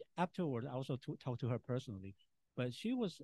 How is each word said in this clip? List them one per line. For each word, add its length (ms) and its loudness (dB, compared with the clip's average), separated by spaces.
afterward, 480 2
I 80 -2
also 220 0
t-, 260 -4
talked 200 0
to 80 4
her 100 2
personally. 560 -4
But 160 0
she 200 -2
was, 300 0